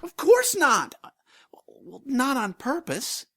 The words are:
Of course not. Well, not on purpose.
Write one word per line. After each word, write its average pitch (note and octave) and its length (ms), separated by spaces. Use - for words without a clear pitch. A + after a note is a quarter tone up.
Of F4 140
course B4 400
not. B3 380
Well, - 520
not C4+ 320
on G#3 180
purpose. - 720